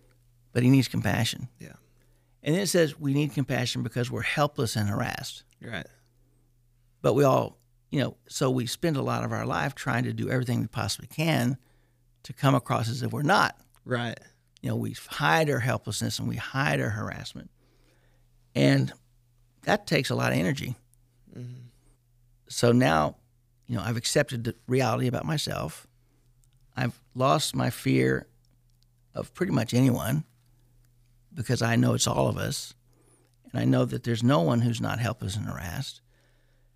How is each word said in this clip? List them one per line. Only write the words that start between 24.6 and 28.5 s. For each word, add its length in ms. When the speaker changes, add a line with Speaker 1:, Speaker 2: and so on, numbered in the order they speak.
Speaker 1:
reality 400
about 180
myself. 640
I've 240
lost 400
my 140
fear 580